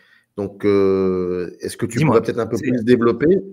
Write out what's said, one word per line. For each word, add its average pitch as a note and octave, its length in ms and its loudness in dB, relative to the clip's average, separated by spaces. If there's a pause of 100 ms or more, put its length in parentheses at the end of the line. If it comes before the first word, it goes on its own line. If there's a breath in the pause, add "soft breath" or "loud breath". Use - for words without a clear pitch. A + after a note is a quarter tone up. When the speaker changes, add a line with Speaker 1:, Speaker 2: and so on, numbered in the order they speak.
(380 loud breath)
Speaker 1:
donc, G2+ 280 -8
euh, F#2+ 960 0
est-ce - 160 -10
que A2+ 120 -6
tu G#2+ 100 -8
Speaker 2:
Dis-moi, C3+ 180 2
Speaker 1:
pourrais A2+ 100 2
peut-être - 140 -4
un A2+ 60 -2
peu A2+ 120 -4
Speaker 2:
c'est - 120 -4
Speaker 1:
plus B2 140 -2
développer ? A#2+ 560 4 (140)